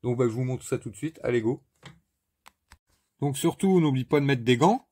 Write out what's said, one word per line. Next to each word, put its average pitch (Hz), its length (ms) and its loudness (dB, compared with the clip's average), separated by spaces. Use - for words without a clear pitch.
Donc, 123 160 -2
bah, 127 80 2
je 113 60 0
vous 127 120 -4
montre 127 200 -6
ça 127 140 -6
tout 117 120 -10
de - 40 -18
suite. 156 300 -10
Allez, 120 180 0
go. 113 200 -2
Donc, 139 160 -4
surtout, 180 440 2
n'oubliez 131 240 0
pas 147 160 2
de 143 60 0
mettre 131 180 0
des 123 120 4
gants. 196 360 2